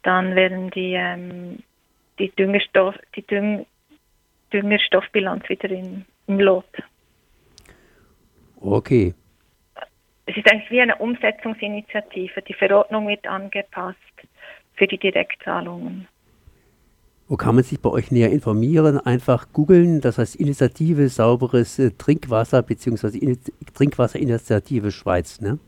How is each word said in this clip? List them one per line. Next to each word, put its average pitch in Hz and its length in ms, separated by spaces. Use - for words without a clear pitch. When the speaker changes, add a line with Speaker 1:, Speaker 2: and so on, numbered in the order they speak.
Speaker 1:
Dann 185 300
wären 185 360
die, 185 240
ähm, 180 640
die 196 160
Düngerstoff-, 196 640
die 202 100
Düng-, 202 400
Düngerstoffbilanz 196 960
wieder 190 220
in, 185 340
im 196 140
Lot. 190 240
Speaker 2:
Okay. 101 540
Speaker 1:
Es - 100
ist 208 160
eigentlich 214 200
wie 254 100
eine 233 160
Umsetzungsinitiative. 214 1400
Die - 120
Verordnung 208 540
wird 208 180
angepasst 190 720
für 196 140
die 190 100
Direktzahlungen. 180 1080
Speaker 2:
Wo 135 80
kann 117 180
man 127 80
sich - 160
bei 117 100
euch - 220
näher 117 180
informieren? 143 680
Einfach 123 540
googeln, 170 480
das 120 160
heißt 117 180
Initiative 143 720
sauberes, 120 720
äh, 120 120
Trinkwasser 123 680
beziehungsweise 113 580
Ini-, 127 200
Trinkwasserinitiative 117 1160
Schweiz, - 480
ne? 110 280